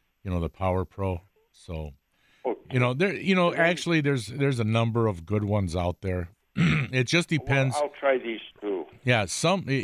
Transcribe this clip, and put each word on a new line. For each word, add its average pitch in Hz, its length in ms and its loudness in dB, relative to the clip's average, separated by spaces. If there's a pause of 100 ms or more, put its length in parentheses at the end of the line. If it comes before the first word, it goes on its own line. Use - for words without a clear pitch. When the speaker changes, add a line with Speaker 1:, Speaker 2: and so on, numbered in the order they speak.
(240)
Speaker 1:
You 98 60 -6
know, 87 100 0
the 82 80 -2
Power 92 360 0
Pro. 95 380 -4 (300)
So, 78 400 -10 (520)
Speaker 2:
Okay. 120 160 -4 (120)
Speaker 1:
you 131 80 2
know, 123 140 2
there, 170 200 0
you 156 200 0
know, 180 160 4
Speaker 2:
And - 80 -4
then 165 80 4
Speaker 1:
actually, 170 340 2
there's, 139 280 0
there's 139 300 0
a 117 60 0
number 113 420 2
of 90 200 -2
good 104 180 0
ones 98 320 0
out 90 240 -2
there. 90 280 -4 (280)
<clears throat> - 20 -14 (340)
It 127 120 2
just 170 260 0
Speaker 2:
Well, 160 80 2
Speaker 1:
depends. 135 380 0
Speaker 2:
I'll 147 120 0 (100)
try 139 200 2
these 113 220 -8 (200)
two. 98 240 -4 (200)
Speaker 1:
Yeah, 120 200 2
some, 170 420 -2
y-, 127 60 -2 (120)